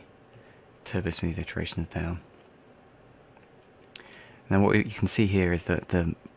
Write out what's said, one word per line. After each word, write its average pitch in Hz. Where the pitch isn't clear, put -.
turbo 95
smooth 85
iterations 82
down. 85
Now 98
what 101
you 104
can 107
see 110
here 95
is 87
that -
the 85